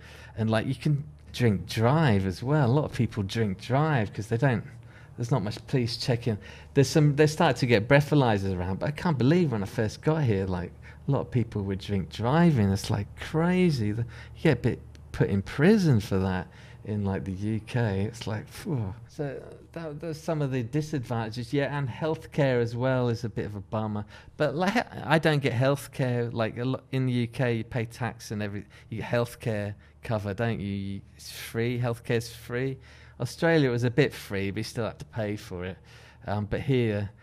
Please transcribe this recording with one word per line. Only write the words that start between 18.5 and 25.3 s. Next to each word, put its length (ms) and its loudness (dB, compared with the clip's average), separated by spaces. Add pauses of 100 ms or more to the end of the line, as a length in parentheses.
So 340 -8 (300)
that, 260 -10
that's 200 -8
some 220 -2
of 100 0
the 120 0
disadvantages. 880 -4
Yeah, 260 0
and 120 -2
healthcare 720 0
as 120 -2
well 360 0
is 160 -2
a 40 -4
bit 160 -6
of 100 -8
a 40 -8
bummer. 460 -4 (320)
But, 180 0
like, 320 0 (180)
I 140 4
don't 220 2